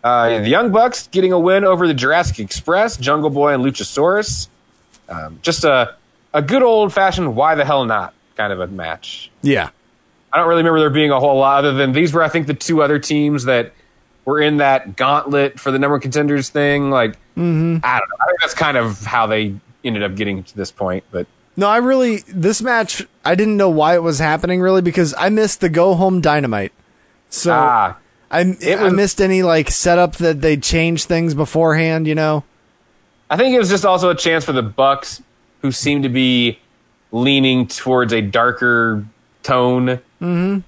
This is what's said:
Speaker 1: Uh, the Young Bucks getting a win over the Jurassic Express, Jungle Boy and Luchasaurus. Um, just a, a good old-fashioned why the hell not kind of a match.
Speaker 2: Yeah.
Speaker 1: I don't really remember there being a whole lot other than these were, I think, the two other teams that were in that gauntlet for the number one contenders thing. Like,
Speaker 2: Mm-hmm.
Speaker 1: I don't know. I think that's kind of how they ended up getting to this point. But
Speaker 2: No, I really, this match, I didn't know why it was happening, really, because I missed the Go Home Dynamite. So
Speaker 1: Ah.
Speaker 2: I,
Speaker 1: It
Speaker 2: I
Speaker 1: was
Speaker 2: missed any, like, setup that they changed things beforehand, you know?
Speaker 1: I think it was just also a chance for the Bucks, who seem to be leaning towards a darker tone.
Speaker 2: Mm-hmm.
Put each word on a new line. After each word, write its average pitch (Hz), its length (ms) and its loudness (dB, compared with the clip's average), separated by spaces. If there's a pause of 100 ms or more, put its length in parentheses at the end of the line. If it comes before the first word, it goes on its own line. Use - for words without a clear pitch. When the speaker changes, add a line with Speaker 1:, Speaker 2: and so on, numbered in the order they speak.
Speaker 1:
Uh, 117 360 2
the 104 100 -2
Young 202 220 2
Bucks 233 360 0
getting 185 260 0
a 175 60 2
win 190 260 2
over 180 220 2
the 156 80 2
Jurassic 143 440 0
Express, 185 560 -2
Jungle 147 360 -2
Boy 143 240 2
and 123 100 0
Luchasaurus. 170 840 -2 (640)
Um, 80 320 -14
just 165 220 -2
a, 131 320 2 (380)
a 151 80 0
good 208 220 2
old-fashioned 190 720 2
why 156 200 2
the 147 100 0
hell 135 200 0
not 104 280 -4 (220)
kind 104 160 -4
of 92 80 -6
a 90 80 -6
match. 82 640 -12 (100)
Speaker 2:
Yeah. 117 280 0 (640)
Speaker 1:
I 143 40 2
don't 170 120 2
really 170 100 2
remember 160 220 2
there 151 80 2
being 147 220 2
a 131 80 2
whole 139 200 2
lot 139 200 4
other 143 140 0
than 131 200 0
these 156 200 0
were, 170 80 2
I 156 80 2
think, 165 180 -2
the 143 60 -4
two 156 300 0
other 143 160 0
teams 147 460 -2
that 123 260 0 (540)
were 151 160 0
in 151 160 2
that 135 400 0
gauntlet 139 600 0
for 135 120 -4
the 135 80 -2
number 143 160 0
one 131 60 -4
contenders 143 480 -2
thing. 143 420 0
Like, 117 220 0 (240)
Speaker 2:
Mm-hmm. 165 460 0
Speaker 1:
I 127 160 0
don't 98 100 -4
know. - 100 -12
I 139 80 0
think 180 140 -2
that's 151 120 -4
kind 147 240 -2
of 110 280 -4
how 120 220 0
they 107 280 -2 (280)
ended 110 200 -4
up 95 120 -6
getting 98 280 -6
to - 140 -20
this 95 140 -8
point. 95 400 -6
But 90 140 -6 (300)
Speaker 2:
No, 196 120 0
I 214 100 2
really, 247 400 0 (100)
this 190 340 -2
match, 226 400 -4 (220)
I 165 120 0
didn't 214 220 0
know 196 120 4
why 156 260 2
it 170 80 0
was 156 160 -2
happening, 160 420 0
really, 185 200 4
because 170 360 0
I 185 120 0
missed 214 320 0
the 180 80 0
Go 170 260 4
Home 185 260 2
Dynamite. 135 520 0 (560)
So - 240 -2
Speaker 1:
Ah. 123 420 2 (340)
Speaker 2:
I, 160 120 0 (180)
Speaker 1:
It 185 200 0
Speaker 2:
I 220 40 0
Speaker 1:
was 185 100 2
Speaker 2:
missed 196 280 0
any, 185 220 2
like, 165 280 2
setup 175 460 2
that 160 240 0
they 156 160 2
changed 165 500 -2
things 165 260 0
beforehand, 160 720 0
you 151 80 0
know? 156 280 0 (840)
Speaker 1:
I 156 80 0
think 254 180 2
it 247 40 6
was 190 100 2
just 202 160 0
also 180 240 2
a 170 60 2
chance 165 280 -2
for 160 80 -6
the 131 120 0
Bucks, 135 580 -2 (400)
who 135 100 -2
seem 143 320 -2
to 131 60 -2
be 123 500 0 (520)
leaning 131 560 0
towards 127 460 -2
a 113 80 0
darker 117 840 0 (380)
tone. 127 580 0 (220)
Speaker 2:
Mm-hmm. 180 460 -2